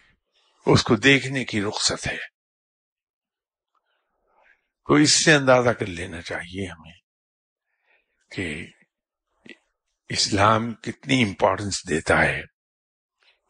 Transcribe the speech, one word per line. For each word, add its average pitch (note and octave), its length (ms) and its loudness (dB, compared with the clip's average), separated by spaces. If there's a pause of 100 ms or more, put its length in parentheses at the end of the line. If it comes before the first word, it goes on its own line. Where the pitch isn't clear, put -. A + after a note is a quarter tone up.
(680)
उसको - 280 4
देखने C3 480 2
की A2 160 -6
रुख्सत G2 460 -4
है। - 120 -6 (2750)
तो C#3+ 120 4
इससे D3+ 320 4
अंदाजा B2+ 420 4
कर G#2 140 -6
लेना F2 340 -12
चाहिए F2+ 440 -10
हमें E2 340 -18 (1300)
कि - 1200 -14 (540)
इस्लाम A2 640 0
कितनी C3 480 -4
इंपॉर्टेंस F#2+ 680 -2
देता D#2+ 320 0
है - 240 -2 (1080)